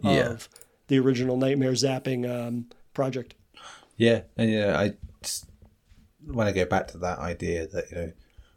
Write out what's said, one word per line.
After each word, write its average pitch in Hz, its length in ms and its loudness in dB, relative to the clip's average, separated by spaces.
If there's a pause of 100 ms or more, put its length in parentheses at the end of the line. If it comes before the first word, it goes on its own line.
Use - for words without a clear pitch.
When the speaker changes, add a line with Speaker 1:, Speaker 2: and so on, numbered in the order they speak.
Speaker 1:
Yeah. 101 280 2
Speaker 2:
of 117 180 -10 (400)
the 135 100 6
original 127 380 2
Nightmare 131 360 2
Zapping, 131 540 -2
um, 120 400 -6 (280)
project. 131 400 -4 (640)
Speaker 1:
Yeah, 113 240 4 (140)
and, 113 140 2
you 107 100 2
know, 101 140 2
I 101 200 2 (280)
s-, - 240 -10 (800)
when 117 220 0
I 98 60 2
go 92 140 2
back 95 220 0
to 85 100 -16
that 90 200 -4
idea 85 480 -4
that, 90 240 -8
you 90 60 -14
know, 82 160 -8 (440)